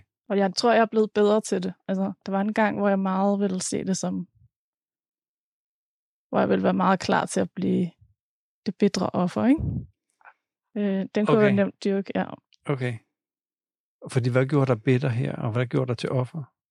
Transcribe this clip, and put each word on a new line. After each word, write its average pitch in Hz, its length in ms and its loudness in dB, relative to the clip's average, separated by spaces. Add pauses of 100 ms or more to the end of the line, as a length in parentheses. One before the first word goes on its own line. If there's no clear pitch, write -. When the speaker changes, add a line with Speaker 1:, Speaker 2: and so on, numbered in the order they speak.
(300)
Speaker 1:
Og 202 80 0
jeg 190 180 0
tror, 240 180 2
jeg 220 80 4
er 220 40 6
blevet 214 260 0
bedre 208 300 4
til 185 220 -4
det. 180 100 -6 (140)
Altså, 190 260 -2 (120)
der 196 60 -6
var 196 100 0
en 208 120 -2
gang, 208 240 0
hvor 202 120 2
jeg 196 100 2
meget 196 400 0
ville 185 220 -2
se - 220 -4
det 190 140 -2
som, 185 300 -6 (2000)
hvor - 100 0
jeg 196 100 2
ville 190 140 2
være 185 100 2
meget 190 260 2
klar - 260 0
til - 140 -4
at 185 120 -2
blive 185 400 -2 (760)
det 202 100 -4
bitre 196 340 0
offer, 180 360 -2
ikke? 294 160 4 (1160)
Øh, 196 280 0 (100)
den 214 100 2
kunne 226 120 4
Speaker 2:
Okay. 214 80 6
Speaker 1:
jeg 202 80 4
nemt 196 300 0
dyrke, 196 320 -2
ja. 190 100 0 (400)
Speaker 2:
Okay. 123 320 -4 (1120)
Fordi 123 180 0
hvad 127 160 2
gjorde 135 300 2
dig 110 80 -14
bitter 135 260 2
her, 120 260 -2
og 113 160 -4
hvad 123 140 0
gjorde 131 240 -2
dig 120 80 -2
til - 140 -4
offer? 131 320 -4 (280)